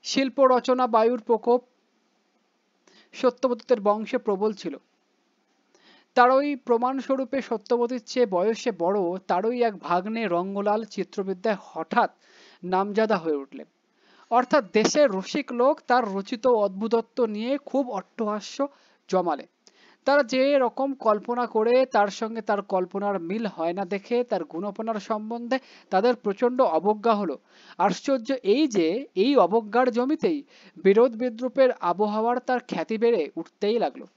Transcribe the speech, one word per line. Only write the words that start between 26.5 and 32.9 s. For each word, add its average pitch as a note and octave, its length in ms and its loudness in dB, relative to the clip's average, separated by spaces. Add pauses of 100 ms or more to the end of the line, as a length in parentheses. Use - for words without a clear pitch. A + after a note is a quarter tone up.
অবজ্ঞা G#3 540 2
হলো। F#3 220 -4 (400)
আশ্চর্য A3+ 680 0
এই B3+ 240 2
যে G3+ 480 0
এই B3 200 2
অবজ্ঞার A3+ 560 2
জমিতেই A#3 520 -2 (340)
বিরোধ G#3+ 380 4
বিদ্রুপের B3 560 0
আবহাওয়ার G#3+ 680 -2
তার B3 200 -2
খ্যাতি A3 380 -6